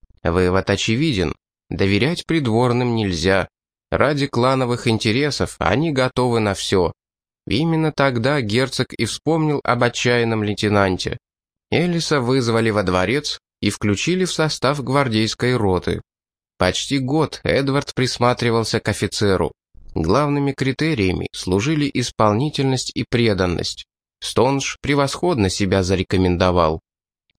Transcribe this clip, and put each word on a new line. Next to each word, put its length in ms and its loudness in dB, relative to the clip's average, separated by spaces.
Вывод 480 2
очевиден. 640 0
Доверять 560 0
придворным 720 0
нельзя. 520 0
Ради 380 0
клановых 600 0
интересов 720 0
они 320 0
готовы 480 0
на 140 0
всё. 380 0
Именно 460 0
тогда 480 0
герцог 520 -2
и 120 -2
вспомнил 580 -2
об 200 0
отчаянном 600 0
лейтенанте. 760 0
Элиса 480 0
вызвали 500 2
во 140 2
дворец 560 0
и 80 0
включили 560 0
в 80 -6
состав 500 -2
гвардейской 720 0
роты. 460 0
Почти 420 0
год 440 -2
Эдвард 500 0
присматривался 880 0
к 80 -2
офицеру. 640 0
Главными 560 0
критериями 800 -2
служили 600 0
исполнительность 1000 0
и 160 -4
преданность. 760 0
Стонж 640 0
превосходно 680 0
себя 340 0
зарекомендовал. 1000 2